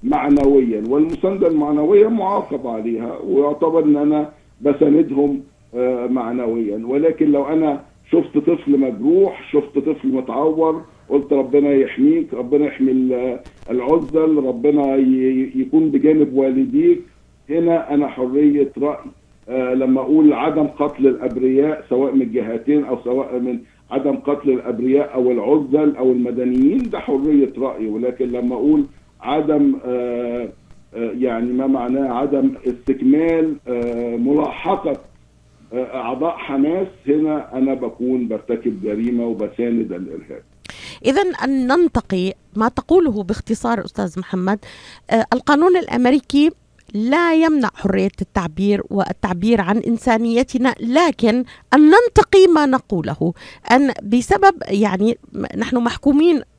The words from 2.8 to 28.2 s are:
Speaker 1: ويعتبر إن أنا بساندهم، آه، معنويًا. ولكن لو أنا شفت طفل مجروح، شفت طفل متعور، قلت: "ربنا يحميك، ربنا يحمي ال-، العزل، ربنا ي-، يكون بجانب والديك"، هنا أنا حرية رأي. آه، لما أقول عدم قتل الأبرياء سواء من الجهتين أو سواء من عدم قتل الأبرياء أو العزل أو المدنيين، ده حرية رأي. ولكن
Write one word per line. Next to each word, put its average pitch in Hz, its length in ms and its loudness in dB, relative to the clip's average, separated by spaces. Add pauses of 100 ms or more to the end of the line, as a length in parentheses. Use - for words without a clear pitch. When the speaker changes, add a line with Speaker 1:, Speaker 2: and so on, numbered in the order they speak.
Speaker 1:
ويعتبر 147 580 2
إن 147 120 4
أنا 151 340 0 (300)
بساندهم، 143 800 2 (340)
آه، 123 320 -2
معنويًا. 117 800 -2
ولكن 151 460 2
لو 139 120 2
أنا 151 360 0 (300)
شفت 160 280 2
طفل 147 420 2
مجروح، 139 720 2
شفت 143 260 0
طفل 147 300 -2
متعور، 156 760 0 (260)
قلت: 139 240 0
"ربنا 143 400 2
يحميك، 139 640 2
ربنا 127 320 0
يحمي 131 260 0
ال-، 127 460 -2 (320)
العزل، 151 680 0
ربنا 135 600 0
ي-، 131 580 0
يكون 147 360 0
بجانب 139 440 2
والديك"، 135 680 2 (500)
هنا 165 440 0
أنا 143 140 0
حرية 139 720 0
رأي. 143 260 -4 (440)
آه، 127 260 -2
لما 131 260 2
أقول 151 320 4
عدم 147 340 0
قتل 139 400 -2
الأبرياء 131 840 0
سواء 135 240 0
من 135 80 4
الجهتين 117 640 -2
أو 123 200 -4
سواء 123 340 -4
من 123 200 -4 (320)
عدم 139 260 -2
قتل 143 340 -4
الأبرياء 127 640 0
أو 127 160 0
العزل 135 680 0
أو 127 160 2
المدنيين، 127 760 0
ده 190 80 -6
حرية 139 600 0
رأي. 120 280 -6
ولكن 120 460 -4